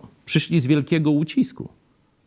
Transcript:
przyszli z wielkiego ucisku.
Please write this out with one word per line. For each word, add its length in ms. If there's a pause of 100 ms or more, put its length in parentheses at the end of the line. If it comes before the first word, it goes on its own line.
(260)
przyszli 340
z 80
wielkiego 440
ucisku. 580 (580)